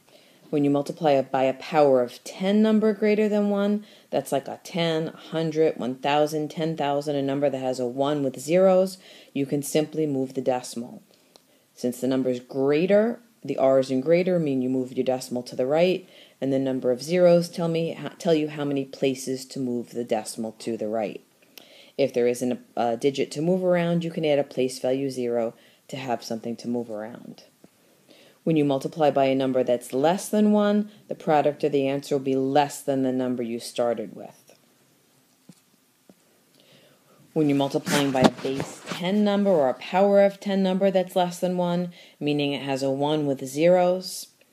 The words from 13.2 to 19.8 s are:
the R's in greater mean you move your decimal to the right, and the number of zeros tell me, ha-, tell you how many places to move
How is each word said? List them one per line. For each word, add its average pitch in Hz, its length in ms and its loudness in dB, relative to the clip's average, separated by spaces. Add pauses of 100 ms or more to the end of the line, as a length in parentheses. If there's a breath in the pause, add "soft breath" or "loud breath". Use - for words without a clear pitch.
the 139 140 -6
R's 135 340 4
in 131 120 0
greater 175 360 2
mean 139 220 0
you 127 80 0
move 131 240 -2
your 123 120 0
decimal 127 400 -4
to 123 120 -16
the 127 80 -2
right, 175 420 0 (320 loud breath)
and 135 140 -2
the 135 60 2
number 131 320 -2
of 127 120 -2
zeros 175 460 4
tell 170 200 -4
me, 165 260 -2
ha-, 147 240 -10
tell 165 160 2
you 151 140 2
how 147 180 -6
many 139 180 -2
places 131 600 -4
to - 120 -12
move 120 340 -4